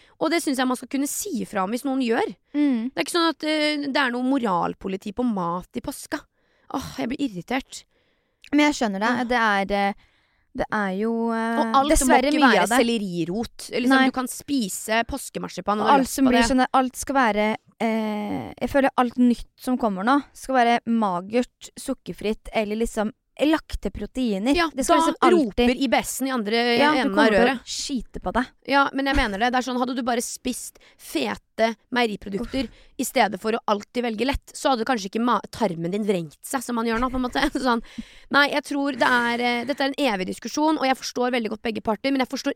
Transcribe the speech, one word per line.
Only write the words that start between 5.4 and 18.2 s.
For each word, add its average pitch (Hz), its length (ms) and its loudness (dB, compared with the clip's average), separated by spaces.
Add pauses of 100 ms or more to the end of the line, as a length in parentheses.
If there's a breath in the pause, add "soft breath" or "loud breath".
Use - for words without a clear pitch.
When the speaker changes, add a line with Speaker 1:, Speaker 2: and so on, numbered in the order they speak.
Speaker 1:
i 233 80 -6
påska. - 360 -8 (520)
Åh, 262 240 -8
jeg 254 160 -4
blir - 80 -6
irritert. 233 600 -6 (680)
Speaker 2:
Men 294 200 4
jeg - 100 -6
skjønner 202 240 -2
det. 247 80 2
Speaker 1:
Åh. 247 160 -2
Speaker 2:
Det 240 140 2
er, 202 340 0
eh, 202 320 -2 (460)
det 262 160 -4
er 202 260 -2
jo, 226 160 -2 (200)
eh, 226 280 -2
Speaker 1:
Og 226 80 2
alt 269 160 4
må 302 80 -2
Speaker 2:
dessverre 277 400 4
Speaker 1:
ikke 311 80 4
Speaker 2:
mye 262 80 8
Speaker 1:
være 190 160 6
Speaker 2:
av 196 40 -4
det. 240 120 4
Speaker 1:
sellerirot. 202 960 -2
Liksom, 254 240 4
Speaker 2:
Nei. 262 40 6
Speaker 1:
du 254 60 2
kan 254 160 -6
spise 226 800 -2
påskemarsipane 202 760 -6
og 214 40 0
Speaker 2:
Og 247 80 6
alt 269 140 4
Speaker 1:
løs - 100 -6
Speaker 2:
som 269 80 4
Speaker 1:
på 254 80 6
Speaker 2:
blir 240 80 6
Speaker 1:
det. 233 80 2
Speaker 2:
sånn, 254 240 4
alt 262 220 2
skal - 200 -6
være, 214 320 2 (320)
eh, 208 840 -4